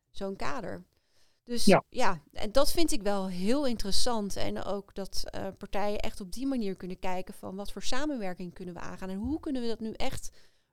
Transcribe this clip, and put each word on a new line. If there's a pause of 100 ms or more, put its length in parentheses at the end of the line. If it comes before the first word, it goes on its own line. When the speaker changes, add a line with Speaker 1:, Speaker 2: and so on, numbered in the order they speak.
(100)
Speaker 1:
zo'n
kader. (600)
Dus
Speaker 2:
Ja.
Speaker 1:
ja, (120)
en
dat
vind
ik
wel
heel
interessant.
En
ook
dat,
eh, (120)
partijen
echt
op
die
manier
kunnen
kijken
van
wat
voor
samenwerking
kunnen
we
aangaan
en
hoe
kunnen
we
dat
nu
echt (220)